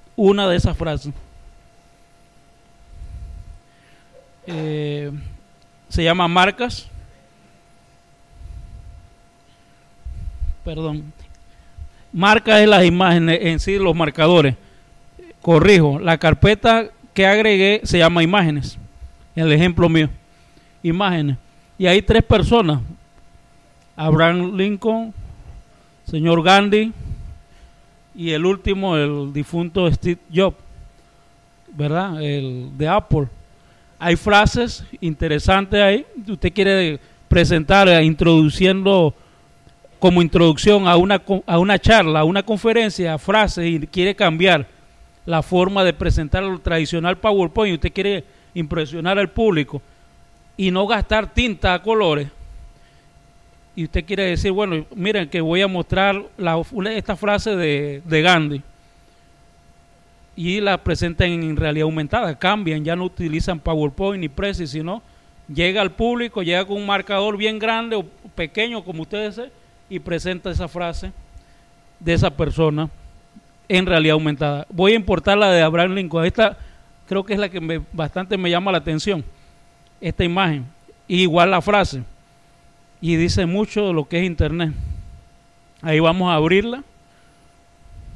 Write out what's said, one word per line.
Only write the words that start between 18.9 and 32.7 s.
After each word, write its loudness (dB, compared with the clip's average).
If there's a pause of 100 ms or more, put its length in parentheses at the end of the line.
El 0
ejemplo 4
mío, 2 (720)
imágenes. 0 (400)
Y 0
hay 4
tres 4
personas. 2 (1120)
Abraham 2
Lincoln, -2 (920)
señor 2
Gandhi 4 (1200)
y -6
el -2
último, 0
el -2
difunto -2
Steve -2 (140)
Jobs, 0 (1120)
¿verdad? -4
El -6